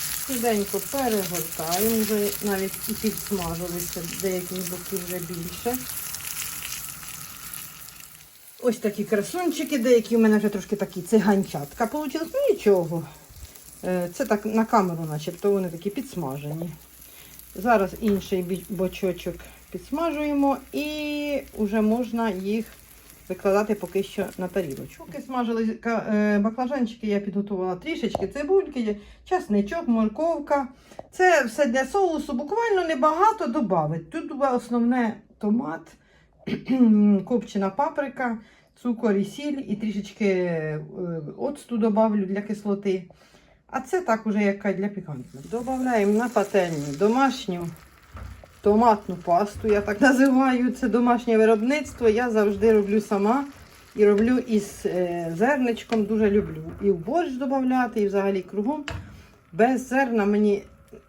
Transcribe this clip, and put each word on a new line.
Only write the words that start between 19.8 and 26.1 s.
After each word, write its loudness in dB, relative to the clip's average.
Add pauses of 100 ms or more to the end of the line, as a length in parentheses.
і -4 (160)
вже 0
можна 0
їх -4 (640)
викладати 0
поки -4
що -6 (120)
на -4
тарілочку. -6
Поки -12
смажили -2
ка-, -2